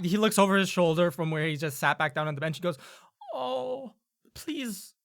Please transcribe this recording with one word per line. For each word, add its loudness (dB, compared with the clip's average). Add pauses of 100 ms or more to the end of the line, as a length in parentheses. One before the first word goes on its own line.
uh, 0
he 2
looks 4
over 6
his 4
shoulder 4
from -4
where 0
he -2
just -4
sat 2
back 0
down -2
on -4
the -8
bench. -2
He -12
goes, -2 (560)
Oh, -6 (400)
please -8 (120)